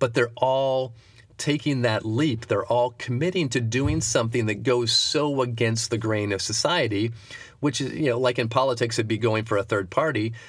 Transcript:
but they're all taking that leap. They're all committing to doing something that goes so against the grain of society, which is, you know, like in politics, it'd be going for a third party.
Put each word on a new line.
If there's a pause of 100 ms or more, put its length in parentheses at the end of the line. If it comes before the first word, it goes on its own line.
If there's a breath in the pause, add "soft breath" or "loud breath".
but
they're
all (460 loud breath)
taking
that
leap.
They're
all
committing
to
doing
something
that
goes
so
against
the
grain
of
society, (480 loud breath)
which
is,
you
know,
like
in
politics,
it'd
be
going
for
a
third
party. (160 loud breath)